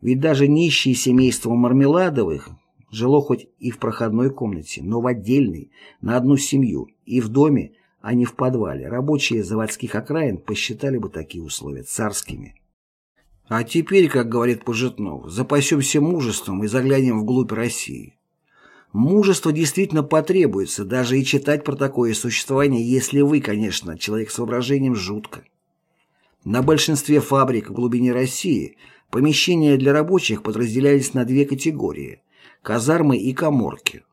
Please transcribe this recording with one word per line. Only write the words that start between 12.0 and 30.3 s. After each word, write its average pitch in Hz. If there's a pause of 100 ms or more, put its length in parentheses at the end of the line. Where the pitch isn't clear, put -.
А 113
теперь, 175
как 123
говорит 117
Пожитнов, 110
запасемся 139
мужеством 120
и 107
заглянем 127
вглубь 123
России. 113 (800)
Мужество 175
действительно 156
потребуется, 147
даже 123
и 135
читать 147
про 139
такое 123
существование, 123
если 131
вы, 143
конечно, 104
человек 107
с -
воображением, 123
жутко. 104 (1000)
На 117
большинстве 147
фабрик 127
в 101
глубине 123
России 127 (320)
помещения 151
для 135
рабочих 151